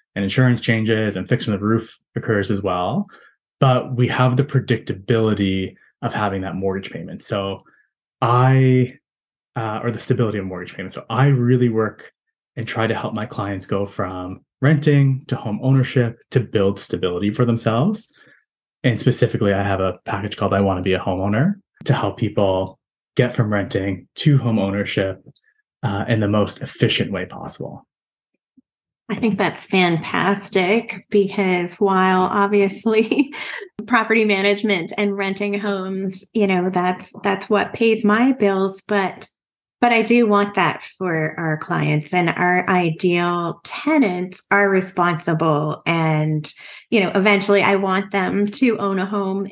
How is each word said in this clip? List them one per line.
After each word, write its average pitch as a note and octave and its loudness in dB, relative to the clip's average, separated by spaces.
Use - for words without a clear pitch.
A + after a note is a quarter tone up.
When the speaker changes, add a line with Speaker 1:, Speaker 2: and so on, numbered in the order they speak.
Speaker 1:
and G2+ -2
insurance A#2+ 2
changes, A2 0
and F#2+ -6
fixing A#2 0
the G2+ -2
roof A2 -2
occurs G2+ -2
as G2 -2
well. F#2+ -2
But B2+ 2
we A#2+ 2
have B2+ 0
the C3+ 2
predictability G#2 -2
of A#2 -4
having G2 -2
that F#2 -6
mortgage F#2+ -4
payment. E2+ -12
So G2 -6
I, B2+ 4
uh, A2 -6
or A#2+ -4
the A2 -6
stability A2 0
of F#2+ -6
mortgage F2+ -10
payment. F#2+ -12
So - -12
I A#2+ 4
really B2 4
work A2 -2
and A2 -8
try A2 -2
to A2 0
help G#2 -6
my G#2+ -6
clients G2 -6
go G2+ -2
from F#2 -8
renting C#3 4
to - -4
home G#2 -6
ownership B2+ 2
to B2+ 2
build G2 0
stability F2+ -2
for B2 2
themselves. A#2+ 0
And A#2 2
specifically, A2 2
I G2 0
have G2 0
a F#2+ -2
package G2+ -6
called G2 0
I G2 4
Wanna F#2+ 2
Be F#2 0
a F2+ 0
Homeowner G#2 0
to C3 4
help G2 -2
people F#2+ 0
get A#2+ 2
from G#2+ 0
renting G2 -4
to C#3+ 4
home A2+ -2
ownership, G2 -2
uh, G#2 -2
in A2+ 0
the G#2 2
most G#2 0
efficient - -2
way F#2 -6
possible. - -14
Speaker 2:
I G#3+ -4
think G#3+ 0
that's - -2
fantastic F#3 0
because F#3 0
while F#3 4
obviously G#3 2
<laughs> - -14
property A3+ 2
management G3+ 0
and G3+ 0
renting G3+ -4
homes, F#3+ -6
you G#3+ 2
know, F#3 2
that's, F3+ -2
that's G3 -2
what G3+ 0
pays A3+ 2
my A3+ 4
bills, G3 0
but, G3 -2
but A#3+ 4
I A3+ 4
do A#3 4
want G3+ 2
that E3+ 0
for D#3+ -4
our D#3+ -2
clients, D3+ -2
and F3 2
our F3+ 0
ideal F3 0
tenants F#3 -2
are G3+ 4
responsible. D#3+ 0
And, D#3 0
you A#3 2
know, F3+ 2
eventually G3+ 2
I G3 4
want F#3+ -2
them G3 0
to A3 0
own G3 -2
a F#3 -2
home G3 -4